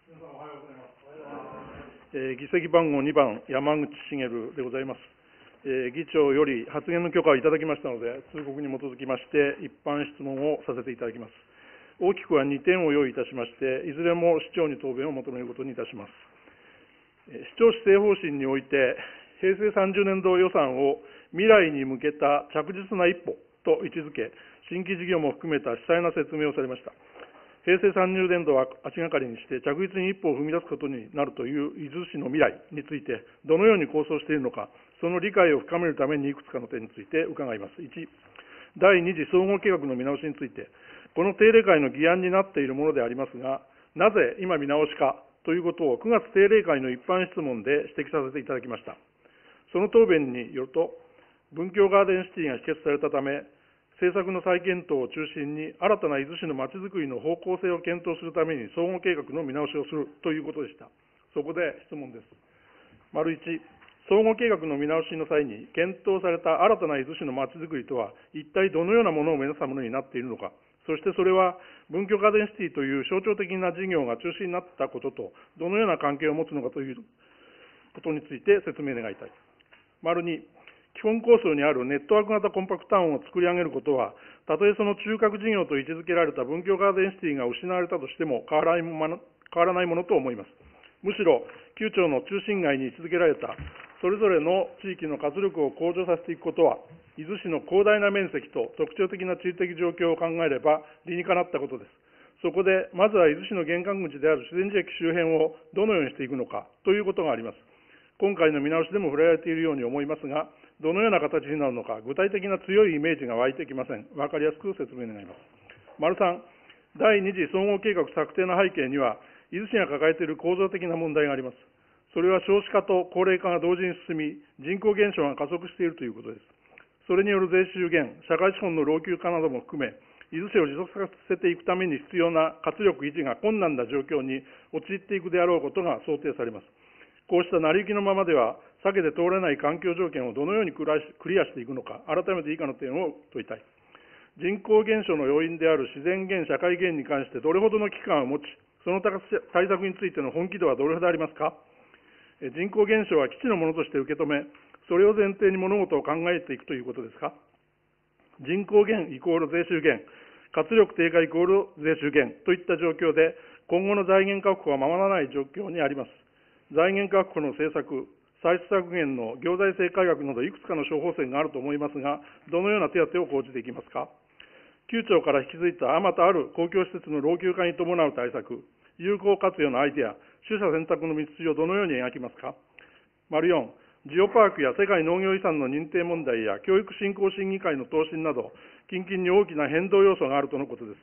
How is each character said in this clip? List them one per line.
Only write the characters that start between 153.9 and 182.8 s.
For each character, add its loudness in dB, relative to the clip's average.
て -6
受 -2
け -4
止 0
め、 -2
そ 2
れ 8
を 6
前 2
提 2
に -2
物 0
事 0
を 0
考 -2
え 0
て -10
い -8
く -20
と -6
い -6
う -14
こ -8
と -10
で -12
す -20
か？ -8
人 -4
口 6
減 0
イ -12
コ 0
ー 4
ル 0
税 -2
収 0
減、 4
活 -2
力 6
低 2
下 4
イ 0
コ 0
ー 4
ル 4
税 0
収 0
減 2
と 2
い 2
っ -12
た 0
状 0
況 0
で、 4
今 0
後 2
の 2
財 6
源 -2
確 2
保 0
は 2
ま 0
ま 2
な 2
ら 2
な 0
い -4
状 -4
況 -8
に -4
あ 2
り -4
ま -6
す。 -16
財 4
源 0
確 2
保 -2
の -2
政 -2
策、 -6
歳 2
出 -10
削 0
減 -2
の -6
行 0
財 2
政 0
改 2
革 2
な -4
ど -2
い -2
く -20
つ -20
か -4
の -2
処 -2
方 -2
箋 -4
が -2
あ 0
る -2
と -8
思 -4
い -2
ま -4
す -8
が、 -4
ど 0
の 0
よ 2
う 0
な 0
手 0
当 -2
を -2
講 -2
じ -12
て -6
い -14
き -10
ま -12
す -20
か？ -8
旧 -2
庁 4
か 0
ら 4
引 -10
き -16
継 0
い -2
だ 2
あ 4
ま 2
た 4
あ 6
る 0
公 0
共 0
施 -8
設 -12
の -2
老 2
朽 -2
化 0
に 0
伴 -2
う 0
対 -4
策、 -8
有 0
効 2
活 0
用 2
の 0
ア 4
イ 0
デ 0
ア、 -4
取 -4
捨 2
選 -2
択 -2
の -2
道 -2
筋 -4
を 2
ど 0
の 0
よ 2
う 0
に -2
描 -4
き -12
ま -10
す -16
か？ -12